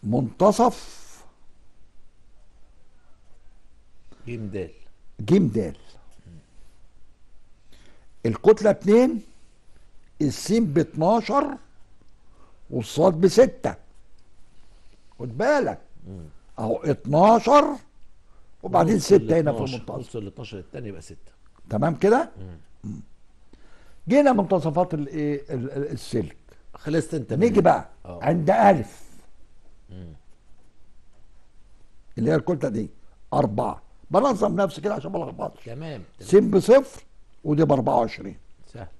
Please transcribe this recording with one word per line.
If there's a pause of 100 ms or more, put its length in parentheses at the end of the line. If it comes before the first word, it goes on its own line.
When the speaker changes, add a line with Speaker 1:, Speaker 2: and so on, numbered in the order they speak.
Speaker 1:
منتصف (3250)
Speaker 2:
جيم
دال. (500)
Speaker 1:
جيم
دال. (2500)
الكتلة
اتنين، (1000)
السين
باتناشر (1120)
والصاد
بستة. (1400)
خد
بالك. (260)
Speaker 2:
مم. (340)
Speaker 1:
اهو
اتناشر (840)
وبعدين
Speaker 2:
نص
Speaker 1:
ستة
هنا
في
Speaker 2:
الاتناشر،
Speaker 1:
المنتصف.
Speaker 2:
نص
الاتناشر
التاني
يبقى
ستة. (380)
Speaker 1:
تمام
كده؟
Speaker 2:
مم. (260)
Speaker 1:
مم. (1080)
جينا
منتصفات
الايه
ال-،
ال-،
السلك. (380)
Speaker 2:
خلصت
انت
Speaker 1:
نيجي
Speaker 2:
من
Speaker 1:
بقى (160)
Speaker 2:
اه.
Speaker 1:
عند
ألف. (840)
Speaker 2:
مم. (2000)
Speaker 1:
اللي
هي
الكتلة
دي (440)
أربعة. (300)
بنظم
نفسي
كده
عشان
ما
الخبطش.
Speaker 2:
تمام،
تمام. (160)
Speaker 1:
سين
بصفر (400)
ودي
بأربعة
وعشرين. (300)
Speaker 2:
سهل. (120)